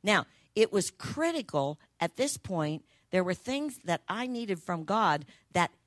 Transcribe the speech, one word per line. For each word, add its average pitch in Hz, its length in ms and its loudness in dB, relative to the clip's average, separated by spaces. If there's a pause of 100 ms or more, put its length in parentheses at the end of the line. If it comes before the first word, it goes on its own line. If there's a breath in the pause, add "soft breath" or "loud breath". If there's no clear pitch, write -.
Now, 196 220 4 (280 soft breath)
it 220 200 4
was 202 180 2
critical 220 880 -2 (200 soft breath)
at 170 180 -2
this 277 180 0
point. 156 480 -4 (260 soft breath)
There 185 140 2
were 180 100 0
things 277 520 -6
that 175 240 0
I 233 180 -4
needed 233 320 -4
from 170 240 -4
God 165 420 2 (280 loud breath)
that 175 180 2 (160)